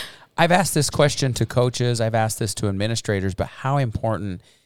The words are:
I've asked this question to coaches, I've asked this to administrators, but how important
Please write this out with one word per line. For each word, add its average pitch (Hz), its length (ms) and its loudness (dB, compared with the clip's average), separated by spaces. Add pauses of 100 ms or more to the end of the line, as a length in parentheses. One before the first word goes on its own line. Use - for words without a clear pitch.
(380)
I've 165 140 4
asked 180 220 2
this 147 160 2
question 143 460 2
to 117 100 2
coaches, 120 560 0
I've 113 140 0
asked 110 240 0
this 113 160 -2
to 107 120 -2
administrators, 98 640 -2
but 92 140 -4
how 135 300 -2
important 107 640 -2 (240)